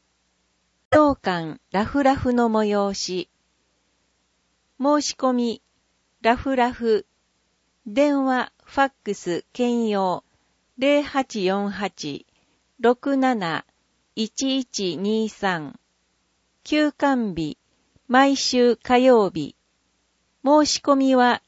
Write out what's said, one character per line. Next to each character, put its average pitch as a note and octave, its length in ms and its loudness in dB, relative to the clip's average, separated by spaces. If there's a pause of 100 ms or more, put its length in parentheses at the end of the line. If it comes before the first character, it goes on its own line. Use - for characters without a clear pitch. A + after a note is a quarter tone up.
(880)
当 D4+ 260 4
館 E3+ 460 -6 (100)
ラ G3+ 140 -2
フ C#4 180 -2
ラ C4+ 140 2
フ B3+ 160 -2
の A#3+ 160 2
催 G#3 440 0
し。 F3+ 360 -8 (1500)
申 D4 200 0
し - 120 -8
込 C4 180 -2
み、 A#3+ 300 -4 (600)
ラ A#3 140 2
フ C4+ 220 -4
ラ B3 160 0
フ。 A3+ 320 -2 (800)
電 C4+ 400 0
話、 B3+ 260 -2 (140)
フ - 160 -4
ァ C4+ 80 2
ッ - 20 -10 (120)
ク G3+ 100 -6
ス、 F3 400 -6
兼 A#3+ 340 0
用。 G3 380 -2 (520)
零 C#4+ 260 2
八 A#3+ 420 -4
四 G3+ 240 -2
八 F#3 560 -10 (540)
六 B3+ 380 0
七 A3 480 -2 (500)
一 C4 420 -4
一 G3 400 -6
二 G#3+ 320 -2
三。 D#3+ 500 -6 (840)
休 D4+ 280 0
館 B3+ 440 -2
日、 D#3 220 -6 (500)
毎 C4+ 280 4
週 B3 400 2
火 - 220 0
曜 B3 320 4
日。 D#3 260 -8 (920)
申 D4 200 6
し - 140 -4
込 C#4+ 160 2
み C4+ 200 2
は B3 320 2